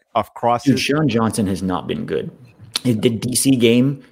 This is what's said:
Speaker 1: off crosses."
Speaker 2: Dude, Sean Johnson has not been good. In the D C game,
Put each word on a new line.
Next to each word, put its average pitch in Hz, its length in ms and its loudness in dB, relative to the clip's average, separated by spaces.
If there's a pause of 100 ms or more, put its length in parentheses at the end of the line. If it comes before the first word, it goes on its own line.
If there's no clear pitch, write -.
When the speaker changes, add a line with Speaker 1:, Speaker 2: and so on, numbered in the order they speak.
(140)
Speaker 1:
off 107 200 -2
crosses." 120 400 2
Speaker 2:
Dude, 101 60 0
Sean 156 280 0
Johnson 110 400 0
has 92 160 -4
not 90 240 -4
been 90 180 -6
good. - 240 -6 (540)
In 117 180 0
the 123 80 4
D 120 260 -4
C 135 200 2
game, 123 560 2